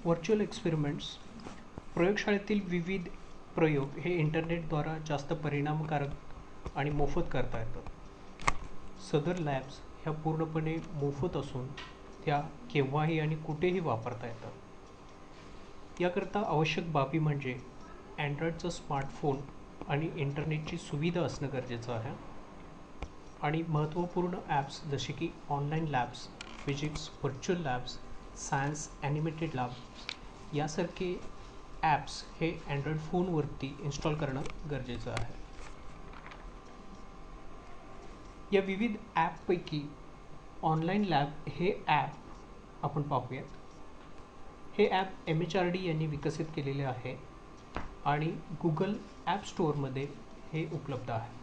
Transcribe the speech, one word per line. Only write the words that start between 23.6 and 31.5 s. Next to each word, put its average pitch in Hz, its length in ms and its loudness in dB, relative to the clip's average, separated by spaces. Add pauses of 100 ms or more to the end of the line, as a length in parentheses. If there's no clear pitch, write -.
महत्त्वपूर्ण 175 720 2 (100)
ॲप्स 143 360 2
जसे 139 280 0
की 165 160 -2 (200)
ऑनलाइन 147 360 2
लॅब्स, 127 440 0 (380)
फिजिक्स, 143 440 -2 (120)
व्हर्च्युअल 170 400 2
लॅब्स, 151 360 -2 (380)
Science, 147 540 0 (120)
Animated 151 520 2
लॅब्स 139 220 0 (800)
यासारखे 175 680 2 (600)